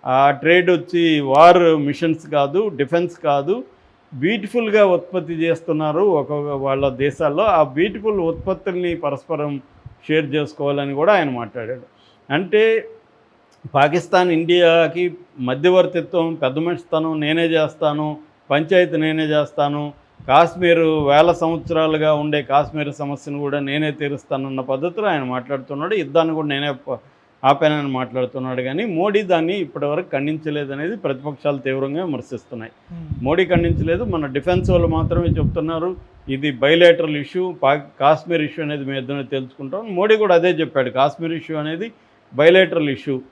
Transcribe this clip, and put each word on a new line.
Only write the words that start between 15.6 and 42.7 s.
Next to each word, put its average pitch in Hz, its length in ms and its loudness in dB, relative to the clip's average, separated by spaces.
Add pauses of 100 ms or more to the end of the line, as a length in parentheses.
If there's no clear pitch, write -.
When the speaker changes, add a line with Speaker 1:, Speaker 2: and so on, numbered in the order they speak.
Speaker 1:
పెద్ద 139 240 -2
మనిషితనం 160 600 -4
నేనే 160 260 0
చేస్తాను, 151 680 -2 (340)
పంచాయతీ 170 460 2
నేనే 156 280 -2
చేస్తాను, 147 680 -2 (360)
కాశ్మీర్ 170 500 4
వేల 156 540 4
సంవత్సరాలుగా 160 840 0
ఉండే 147 280 -2
కాశ్మీర్ 143 520 -2
సమస్యను 143 440 -10
కూడా 143 200 -4
నేనే 147 320 -2
తీరుస్తానన్న 139 680 -6
పద్ధతిలో 156 460 -4
ఆయన 160 160 -2
మాట్లాడుతున్నాడు. 135 720 -6
యుద్ధాన్ని 160 400 0
కూడా 156 140 -4
నేనే 143 240 -2
ప-, 127 260 -8 (460)
ఆపానని 143 440 2
మాట్లాడుతున్నాడు 127 720 -4
కానీ 143 220 -4
మోడీ 202 380 0
దాన్ని 180 360 0
ఇప్పటివరకు 151 540 -4
ఖండించలేదనేది 151 840 -6
ప్రతిపక్షాలు 143 640 -6
తీవ్రంగా 135 460 -4
విమర్శిస్తున్నాయి. 120 680 -10
Speaker 2:
Hmm. 160 520 -12
Speaker 1:
మోడీ 165 200 2
ఖండించలేదు, 170 600 0
మన 165 220 -4
డిఫెన్స్ 170 440 -2
వాళ్ళు 170 160 4
మాత్రమే 165 400 0
చెప్తున్నారు, 165 720 -2 (320)
"ఇది 135 240 -4
బైలేటరల్ 160 640 6
ఇష్యూ, 180 460 -6
పా-, 143 160 2 (220)
కాశ్మీర్ 156 420 2
ఇష్యూ 151 220 -6
అనేది 147 200 -6
మేము 135 140 -6
ఇద్దరం 139 240 -8
తెలుసుకుంటాం." 139 720 -10
మోడీ 214 220 4
కూడా 208 180 4
అదే 170 160 6
చెప్పాడు, 151 400 -2
"కాశ్మీర్ 147 420 -2
ఇష్యూ 160 260 -8
అనేది 165 340 -8 (420)
బైలేటరల్ 165 540 4